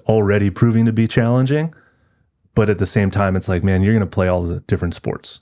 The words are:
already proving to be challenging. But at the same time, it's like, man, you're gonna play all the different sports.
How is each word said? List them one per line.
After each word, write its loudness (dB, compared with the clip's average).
already 2
proving 2
to 2
be 0
challenging. 0
But 2
at 0
the -2
same 0
time, 0
it's -2
like, -2
man, 2
you're 2
gonna 2
play -2
all 0
the -6
different -4
sports. -8